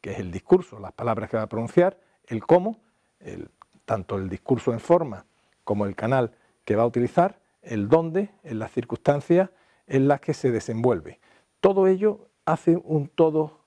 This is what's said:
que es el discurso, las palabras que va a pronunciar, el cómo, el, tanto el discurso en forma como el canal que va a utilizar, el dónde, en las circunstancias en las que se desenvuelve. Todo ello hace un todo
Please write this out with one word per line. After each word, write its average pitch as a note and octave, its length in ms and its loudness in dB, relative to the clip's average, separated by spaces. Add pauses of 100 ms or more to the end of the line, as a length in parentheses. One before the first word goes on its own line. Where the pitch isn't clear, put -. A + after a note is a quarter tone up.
que G2+ 120 -10
es - 40 -8
el F#2 140 -8
discurso, G#2+ 480 0
las G2 140 -16
palabras A2+ 360 -6
que A#2 80 -4
va A2 60 -2
a G#2+ 40 -8
pronunciar, A#2 520 0 (260)
el A2 180 -8
cómo, F3+ 360 2 (400)
el, - 320 -14 (340)
tanto G2+ 320 -4
el F#2+ 120 -6
discurso A#2 440 -2
en A2 60 -6
forma D3+ 480 0 (360)
como G#2 220 0
el G2 100 -6
canal A#2+ 360 0 (340)
que G#2+ 100 0
va A2 60 2
a A#2+ 60 4
utilizar, B2 520 0 (220)
el G#2 260 -4
dónde, E3 440 0 (120)
en A#2+ 140 -10
las A2 140 -10
circunstancias C#3+ 800 0 (340)
en C3+ 220 0
las C#3 140 2
que D#3 120 -6
se - 160 -2
desenvuelve. A2+ 680 -2 (400)
Todo F#3+ 260 2
ello G3 440 0 (160)
hace E3 380 2
un D3 260 -2
todo D#3 580 0